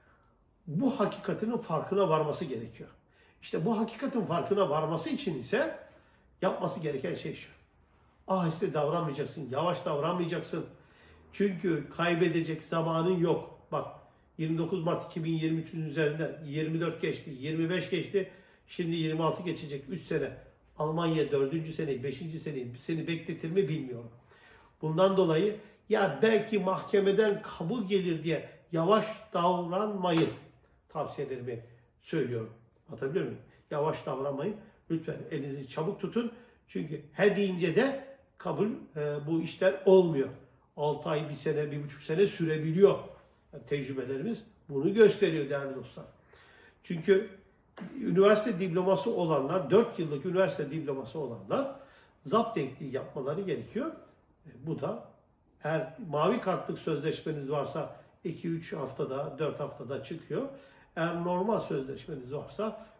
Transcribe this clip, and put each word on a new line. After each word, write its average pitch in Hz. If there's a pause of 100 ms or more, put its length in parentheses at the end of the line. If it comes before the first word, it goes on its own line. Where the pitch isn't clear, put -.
(680)
bu 214
hakikatinin 208
farkına 170
varması 156
gerekiyor. 117 (520)
İşte 170
bu 214
hakikatin 226
farkına 180
varması 156
için 170
ise 277 (640)
yapması 180
gereken 135
şey -
şu. - (800)
Aheste 180
davranmayacaksın, 147
yavaş 170
davranmayacaksın. 165 (680)
Çünkü 175
kaybedecek 165
zamanın 165
yok. - (140)
Bak 151 (520)
yirmi 160
dokuz 165
Mart 156
iki 165
bin 165
yirmi 160
üçün 160
üzerinden 151
yirmi 160
dört 170
geçti, 165
yirmi 160
beş 180
geçti. 185 (360)
Şimdi 170
yirmi 160
altı 156
geçecek. 151
Üç 180
sene. 139 (420)
Almanya 160
dördüncü 147
seneyi, 127
beşinci 156
seneyi 123
seni 160
bekletir 165
mi 180
bilmiyorum. 123 (720)
Bundan 185
dolayı 185 (320)
ya 196
belki 220
mahkemeden 190
kabul 190
gelir 175
diye 151 (240)
yavaş 180 (260)
davranmayın 180 (600)
tavsiyelerimi 127 (360)
söylüyorum. 120 (340)
Anlatabiliyor 151
muyum? 113 (300)
Yavaş 147
davranmayın. 143 (340)
Lütfen 156 (140)
elinizi 139
çabuk 180
tutun. 233 (360)
Çünkü 160 (100)
he 190
deyince 180
de 269 (280)
kabul, 175 (280)
e, 147
bu 165
işler 185
olmuyor. 170 (480)
Altı 147
ay, 151
bir 143
sene, 147
bir 147
buçuk -
sene 180
sürebiliyor. 160 (540)
Yani 147
tecrübelerimiz 135 (260)
bunu 151
gösteriyor 170
değerli 139
dostlar. - (800)
Çünkü 190 (680)
üniversite 202
diploması 185
olanlar, 156
dört 226
yıllık 147
üniversite 170
diploması 139
olanlar 123 (480)
zapt 220
denkliği 135
yapmaları 143
gerekiyor. 196 (540)
E, 143 (160)
bu 156
da 196 (540)
eğer 156 (120)
mavi 160
kartlık 175
sözleşmeniz 147
varsa 147 (280)
iki 170
üç 165
haftada, 139
dört 151
haftada 139
çıkıyor. 185 (480)
Eğer 170
normal 190
sözleşmeniz 135
varsa 220 (140)